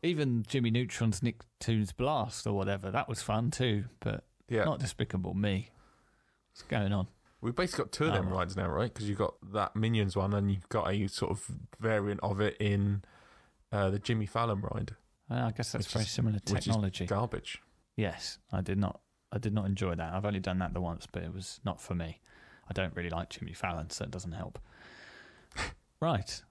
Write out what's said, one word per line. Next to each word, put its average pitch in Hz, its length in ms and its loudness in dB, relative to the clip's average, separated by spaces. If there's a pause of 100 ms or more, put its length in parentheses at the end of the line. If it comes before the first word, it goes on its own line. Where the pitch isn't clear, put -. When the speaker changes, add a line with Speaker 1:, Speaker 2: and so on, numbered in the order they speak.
Speaker 1:
Even 143 460 2
Jimmy 120 240 4
Neutron's 113 500 2
Nicktoons - 720 0
Blast 123 520 0
or 104 60 2
whatever, 98 380 0
that - 160 0
was 113 140 -4
fun 110 300 2
too, 113 340 2 (140)
but - 260 -4 (240)
Speaker 2:
Yeah. 110 160 2
Speaker 1:
not 156 140 0
Despicable 95 560 -2
Me. 101 340 2 (840)
What's - 120 -20
going 101 280 0
on? 95 160 2 (340)
Speaker 2:
We've 120 140 -2
basically - 300 0
got - 60 -12
two - 140 0
of 110 80 4
them 98 120 2
Speaker 1:
Oh, 92 60 2
well. 92 80 2
Speaker 2:
rides 90 180 0
now, 92 120 0
right? 82 240 0
'Cause 107 140 -6
you've 101 120 0
got 98 160 2 (180)
that 104 220 0
Minions 107 400 2
one, 98 180 2
and 101 180 4
you've 95 180 -2
got 101 220 0
a 101 160 2
sort - 240 -2
of - 200 -6 (280)
variant 104 420 2
of 101 200 0
it 104 180 2
in, 101 440 4 (680)
uh, 98 200 4
the 101 80 0
Jimmy 110 260 0
Fallon 113 360 0
ride. 107 340 -4 (340)
Speaker 1:
Uh, 123 160 0
I 113 60 0
guess 117 200 -4
that's 110 140 -2
Speaker 2:
Which - 80 -8
Speaker 1:
very 110 120 2
Speaker 2:
is, 101 60 -6
Speaker 1:
similar 113 240 2 (100)
Speaker 2:
which - 120 -2
is - 80 -2
Speaker 1:
technology. 101 400 2
Speaker 2:
garbage. - 560 -2 (340)
Speaker 1:
Yes, - 440 -4 (120)
I 98 100 0
did 98 180 0
not, 98 200 0 (320)
I 110 60 -4
did 110 160 -2
not 104 140 0
enjoy 95 280 0
that. 82 180 -4
I've 98 120 0
only 101 140 2
done 92 200 0
that 87 140 0
the 90 80 -2
once, 85 240 -4
but - 180 -8
it 82 100 -6
was 92 300 -10
not 101 160 -4
for - 160 -8
me. 82 240 -4 (500)
I - 40 -6
don't 90 220 -2
really 87 140 -4
like 85 200 -4
Jimmy - 240 -10
Fallon, 82 360 -6
so - 160 -8
it 90 60 -10
doesn't 90 220 -8
help. 90 260 -10 (960)
<laughs> - 40 -8 (400)
Right. 147 520 0